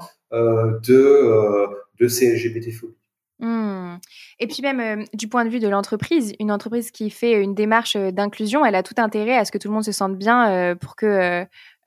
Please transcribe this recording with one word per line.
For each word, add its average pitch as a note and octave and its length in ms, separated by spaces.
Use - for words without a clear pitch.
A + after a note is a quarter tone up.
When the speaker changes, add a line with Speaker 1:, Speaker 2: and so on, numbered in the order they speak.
Speaker 1:
euh, A2+ 480
de, A#2 140
euh, A2+ 720
de A#2+ 80
ces B2 180
L A#2 100
G A#2 140
B A2+ 120
T A#2 100
phobies. - 220
Speaker 2:
Hmm. G3+ 580
Et A#3 80
puis G#3+ 160
même, C4+ 180
euh, G#3+ 320
du G#3+ 160
point A#3+ 160
de A3+ 60
vue A#3+ 100
de G#3+ 80
l'entreprise, G#3 720
une G#3+ 100
entreprise A3+ 400
qui G#3+ 200
fait A3+ 320
une G3 120
démarche, G#3+ 420
euh, G3 140
d'inclusion, G#3 540
elle G#3+ 100
a F#3 80
tout - 140
intérêt A3 400
à A3 80
ce - 80
que G#3 60
tout G3+ 100
le G#3 60
monde A3 100
se G#3+ 80
sente G3 240
bien, A3+ 340
euh, F3+ 240
pour - 220
que, A3 100
euh, F#3 380